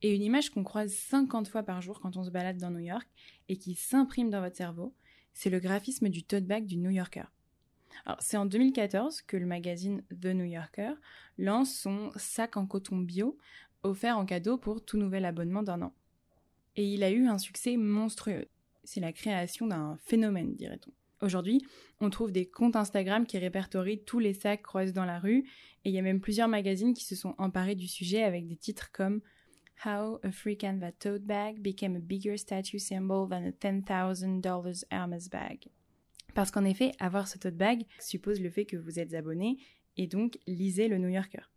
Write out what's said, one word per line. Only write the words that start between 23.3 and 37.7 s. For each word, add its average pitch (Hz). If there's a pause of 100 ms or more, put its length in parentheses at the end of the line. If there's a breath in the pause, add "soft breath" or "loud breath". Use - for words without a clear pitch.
répertorient 190
tous -
les 208
sacs 202
croisés 190
dans 185
la 175
rue, 226 (400 loud breath)
et 196
il 190
y 190
a -
même 190
plusieurs 214
magazines 208
qui -
se 190
sont 185
emparés 190
du 185
sujet 185
avec 175
des 165
titres -
comme 202 (640 soft breath)
How 214
a 196
freak 202
and 196
that 175
tote 202
bag 208
became 196
a -
bigger 196
status 202
symbol 190
than 180
a 180
ten 196
thousand 185
dollars 180
Hermes 175
bag. - (680)
Parce 196
qu'en 202
effet, 196
avoir 196
ce 190
tote 180
bag 226 (160 loud breath)